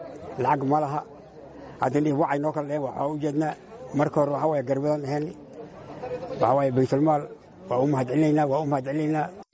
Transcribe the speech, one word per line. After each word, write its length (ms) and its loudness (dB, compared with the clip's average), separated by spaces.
lacag 260 2
ma 140 4
laha. 220 -2
Haddana 380 2
wacay 220 2
noo 120 0
kala 160 -4
dheheen, 160 -2
waxaa 240 -2
u 120 -4
jeednaa. 340 0
Marka 220 2
hore 160 4
waxaa 180 0
waaye 140 0
garbadan 420 0
ahayn. 200 -2
Waxaa 280 2
waaye 160 4
Baytulmaal, 520 4
waa 120 -2
u 100 4
mahadcelinaynaa, 600 2
waa 120 2
u 60 -2
mahadcelinaynaa. 600 0